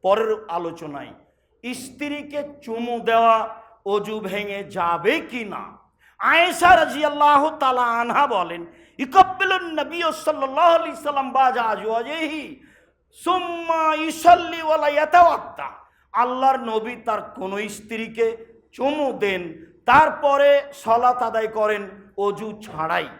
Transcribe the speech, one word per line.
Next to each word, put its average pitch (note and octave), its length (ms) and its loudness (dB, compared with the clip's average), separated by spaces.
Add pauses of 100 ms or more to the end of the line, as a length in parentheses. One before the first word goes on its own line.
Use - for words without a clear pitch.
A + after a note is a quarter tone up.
পরের G#3+ 300 2 (140)
আলোচনায়, D#3+ 640 -10 (600)
স্ত্রীকে D4 680 -10 (180)
চুমু A#3 380 -6
দেওয়া A3+ 560 2 (300)
অজু G#3 340 -2
ভেঙে G3+ 440 -6
যাবে F3+ 560 0
কি A#3 260 -10
না? B2 320 -14 (420)
আয়েশা E4+ 560 4
রাদিয়াল্লাহু D4 840 2
তাআলা B3+ 240 0
আনহা A#3+ 440 0
বলেন, F3 380 -4 (320)
"ইকাব্বিলুন F#4 800 2
নবী D4+ 220 -6
সাল্লাল্লাহু D#4 760 2
আলাইহি D#4+ 200 -2
সাল্লাম C#4 360 -4
বাজা B3+ 320 2
আজওয়াজিহি, A#3 1000 -6 (600)
সুম্মা E4+ 720 -2
ইউসাল্লি E4 680 2
ওয়া D#4 160 0
লা D4 100 0
ইয়াতাওয়াদ্দা।" D4+ 840 2 (420)
আল্লাহর B3+ 440 2
নবী A#3 380 -6
তার A3 260 -4
কোনো G3+ 480 -8
স্ত্রীকে A3+ 920 -6 (100)
চুমু C#4 420 -2
দেন, F#3 520 -6 (200)
তারপরে C#4+ 760 4 (120)
সালাত B3 500 0
আদায় A3 240 -4
করেন G#3+ 420 -4 (280)
অজু G3+ 440 -6
ছাড়াই। D#3+ 460 -4 (120)